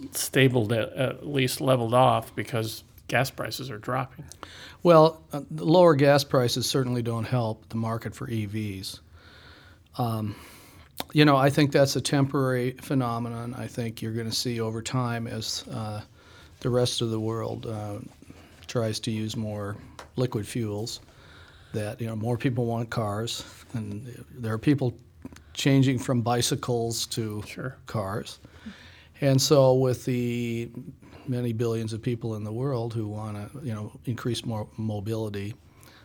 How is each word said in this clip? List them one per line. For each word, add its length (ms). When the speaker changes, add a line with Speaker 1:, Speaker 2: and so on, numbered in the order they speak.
Speaker 1:
stable 560
to, 300
at 280
least 340
leveled 320
off 420
because 480
gas 200
prices 420
are 60
dropping. 480
Speaker 2:
Well, 380
uh, 160
the 160
lower 280
gas 300
prices 420
certainly 360
don't 240
help 420
the 80
market 380
for 160
E 160
Vs. 540
Um, 360
you 140
know, 100
I 140
think 220
that's 240
a 40
temporary 680
phenomenon. 760
I 80
think 340
you're 140
gonna 180
see 300
over 180
time 460
as, 440
uh, 300
the 100
rest 320
of 80
the 100
world, 460
uh, 320
tries 320
to 140
use 240
more 400
liquid 300
fuels, 540
that, 280
you 60
know, 100
more 200
people 280
want 260
cars, 540
and 500
there 180
are 60
people 340
changing 460
from 240
bicycles 840
to 400
Speaker 1:
Sure. 300
Speaker 2:
cars. 540
And 200
so 340
with 300
the 680
many 240
billions 400
of 100
people 320
in 100
the 80
world 420
who 120
wanna, 440
you 120
know, 180
increase 380
more 220
mobility, 760